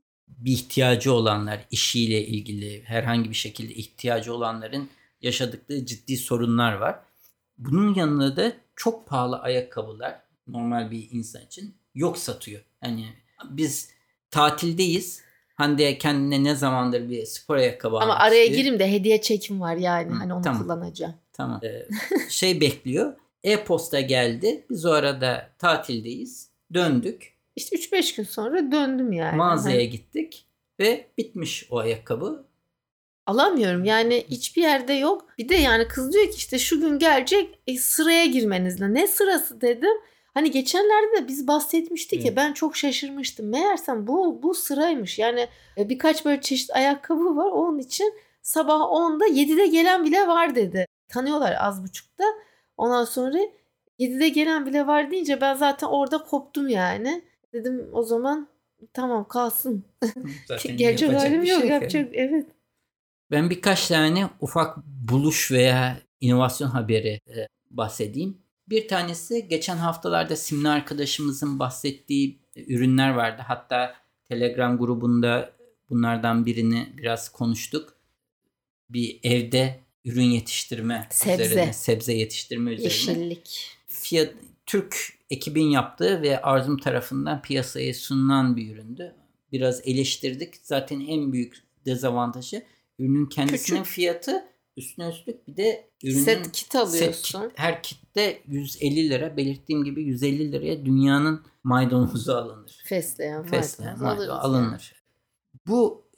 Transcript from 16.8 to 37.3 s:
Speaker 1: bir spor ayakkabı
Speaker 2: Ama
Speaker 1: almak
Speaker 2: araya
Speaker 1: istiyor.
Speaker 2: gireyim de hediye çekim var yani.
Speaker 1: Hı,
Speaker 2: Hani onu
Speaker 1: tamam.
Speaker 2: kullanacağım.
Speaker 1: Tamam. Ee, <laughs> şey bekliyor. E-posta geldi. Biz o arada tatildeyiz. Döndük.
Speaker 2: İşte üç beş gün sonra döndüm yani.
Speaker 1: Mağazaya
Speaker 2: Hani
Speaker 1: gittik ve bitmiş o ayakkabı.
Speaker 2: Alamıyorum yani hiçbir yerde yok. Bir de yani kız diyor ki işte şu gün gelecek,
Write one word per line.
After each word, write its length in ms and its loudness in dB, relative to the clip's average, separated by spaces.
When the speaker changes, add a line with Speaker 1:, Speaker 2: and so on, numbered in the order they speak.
Speaker 1:
bir 160 -6
spor 300 -4
ayakkabı 400 2
Speaker 2:
Ama 100 2
Speaker 1:
almak 160 4
Speaker 2:
araya 220 8
Speaker 1:
istiyor. 140 4
Speaker 2:
gireyim 220 2
de 120 4
hediye 300 4
çekim 400 -2
var 140 -2
yani. 360 0
Speaker 1:
Hı, 40 -2
Speaker 2:
Hani 180 -4
onu 80 -4
Speaker 1:
tamam. 200 0
Speaker 2:
kullanacağım. 520 -6
Speaker 1:
Tamam. 300 -6
Ee, 240 -10
<laughs> 220 -2
şey 320 0
bekliyor. 520 0
E-posta 580 0
geldi. 680 0
Biz 160 -6
o 60 4
arada 580 0
tatildeyiz. 880 -2
Döndük. 600 0
Speaker 2:
İşte 220 -4
üç 140 -8
beş 240 0
gün 80 -4
sonra 480 -2
döndüm 400 0
yani. 260 -2
Speaker 1:
Mağazaya 400 2
Speaker 2:
Hani 120 2
Speaker 1:
gittik 560 -10
ve 280 0
bitmiş 520 -8
o 80 -2
ayakkabı. 680 -4
Speaker 2:
Alamıyorum 600 2
yani 440 2
hiçbir 320 -4
yerde 320 2
yok. 340 0
Bir 120 -6
de 60 4
yani 320 4
kız 260 -4
diyor 120 6
ki 120 -2
işte 220 -4
şu 220 2
gün 180 2
gelecek, 680 2